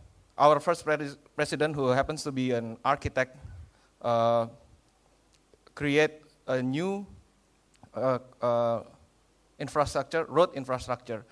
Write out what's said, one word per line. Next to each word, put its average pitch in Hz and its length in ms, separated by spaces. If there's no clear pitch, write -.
our 147 220
first 170 260
pres-, 147 320
president, 151 400
who 135 120
happens 139 360
to 147 80
be 127 200
an 113 340
architect, 135 520
uh, 117 440
create 147 480
a 127 140
new, 185 440
uh, 123 240
uh, 117 420
infrastructure, 147 680
road 170 280
infrastructure, 123 800